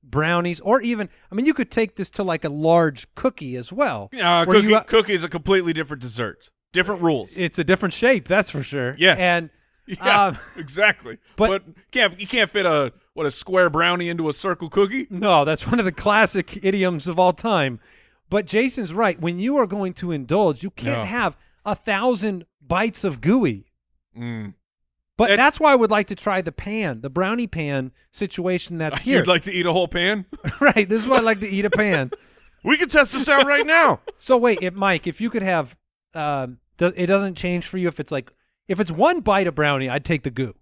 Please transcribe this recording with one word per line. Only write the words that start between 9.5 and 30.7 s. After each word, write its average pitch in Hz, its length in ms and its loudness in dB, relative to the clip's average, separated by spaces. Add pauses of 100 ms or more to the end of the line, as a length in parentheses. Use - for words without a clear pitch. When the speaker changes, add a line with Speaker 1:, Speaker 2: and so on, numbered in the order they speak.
Speaker 2:
<laughs> - 40 -20 (280)
Yeah, 196 400 2
Speaker 1:
um, 170 100 -4 (180)
Speaker 2:
exactly. 147 640 -2 (180)
Speaker 1:
but 220 140 2
Speaker 2:
But 196 140 -2 (280)
can't, 202 260 0
you 196 100 -10
can't 214 220 0
fit 196 160 0
a, 147 280 2 (200)
what, 160 120 -6
a 139 60 -2
square 185 380 2
brownie 175 380 0
into 165 220 -2
a 131 40 -4
circle 170 360 -6
cookie? 202 400 0
Speaker 1:
No, 180 340 4
that's 151 240 -2
one 240 120 0
of 202 60 0
the 180 60 0
classic 208 720 0
idioms 185 460 0
of 170 100 -2
all 180 140 4
time. 151 460 -2 (500)
But 196 160 0
Jason's 214 480 -2
right. 196 260 0
When 175 180 -4
you 254 200 -2
are 233 100 2
going 190 280 -4
to 175 180 -6
indulge, 151 500 -2
you 196 60 -8
can't 120 300 -6
Speaker 2:
No. 107 60 -6
Speaker 1:
have 202 300 -4 (300)
a 202 100 -2
thousand 202 680 -2 (160)
bites 180 420 -4
of 151 160 -4
gooey. 147 460 0 (520)
Speaker 2:
Mm. 113 360 -10 (640)
Speaker 1:
But 208 140 4
Speaker 2:
It's 202 60 4
Speaker 1:
that's 269 220 4
why 302 140 6
I - 20 6
would 226 160 4
like 208 160 0
to 202 80 -8
try 190 260 -2
the 160 120 -8
pan, 196 480 -6
the 135 80 -10
brownie 196 380 -2
pan 143 440 -4 (220)
situation 180 640 -4
that's 151 240 -4
Speaker 2:
<laughs> - 40 -10
You'd 262 80 2
Speaker 1:
here. 220 120 6
Speaker 2:
like 175 180 2
to 196 80 -8
eat 175 140 -2
a 170 80 2
whole 175 160 2
pan? 185 360 -2 (180)
Speaker 1:
<laughs> - 180 -4
Right. 220 260 4